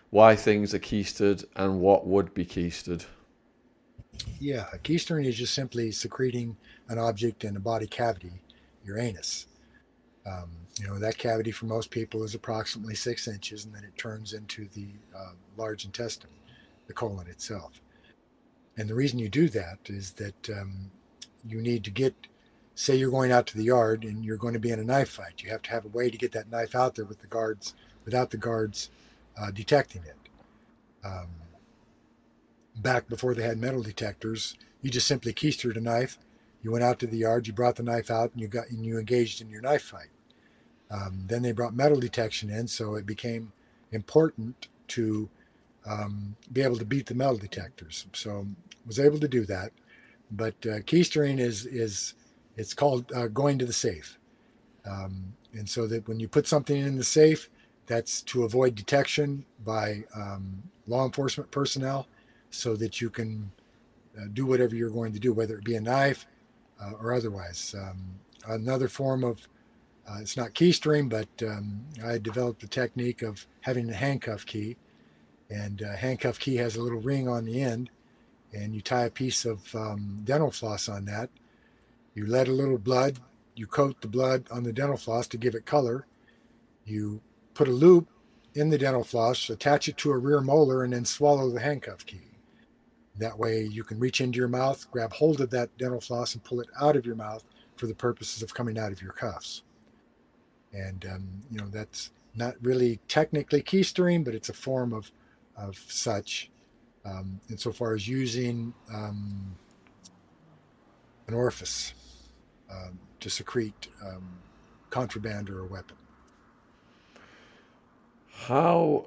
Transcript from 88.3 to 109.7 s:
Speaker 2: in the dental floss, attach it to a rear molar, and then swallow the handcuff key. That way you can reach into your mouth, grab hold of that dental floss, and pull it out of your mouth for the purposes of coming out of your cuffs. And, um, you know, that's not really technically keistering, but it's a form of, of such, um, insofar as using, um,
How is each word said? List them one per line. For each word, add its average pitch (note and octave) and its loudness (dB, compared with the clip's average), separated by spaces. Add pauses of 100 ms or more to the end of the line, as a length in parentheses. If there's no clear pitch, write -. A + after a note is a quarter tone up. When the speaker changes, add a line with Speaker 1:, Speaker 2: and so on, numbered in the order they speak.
Speaker 2:
in D3+ 2
the D3+ 4
dental C3 2
floss, A#2+ 2
attach C#3+ 4
it - -6
to D3 2
a C3+ 4
rear C#3 4
molar, C3 6
and B2 0
then A#2+ 0
swallow C#3+ 4
the A#2+ -2
handcuff A#2 -4
key. F#2 -16 (960)
That G#2+ -4
way A2 0
you G#2+ -6
can A2 -8
reach B2+ 2
into B2 0
your B2+ 2
mouth, B2+ 0
grab A2+ -2
hold D3+ 6
of B2 2
that A#2+ 0
dental B2 -2
floss, A#2+ -2
and A#2 -12
pull A#2+ -4
it A#2 -10 (100)
out D3 6
of B2 2
your A#2 -4
mouth A2 -10 (320)
for A#2+ -4
the A2 -4
purposes - -4
of A2 -10
coming A2+ -4
out G#2+ -4
of F#2+ -12
your F#2 -12
cuffs. - -8 (1080)
And, F#2+ -10
um, F#2+ -10 (100)
you A2 -10
know, G#2 -8
that's G#2 -10 (240)
not A#2 -4
really B2 4
technically D3+ 2
keistering, F3+ 4
but A#2+ -4
it's - -8
a A2+ -6
form B2+ -2
of, G#2+ -10 (440)
of G2 -10 (100)
such, - -4 (540)
um, F#2+ -8 (100)
insofar A2+ -2
as G2+ -4
using, A#2+ -2 (200)
um, G2+ -8 (1700)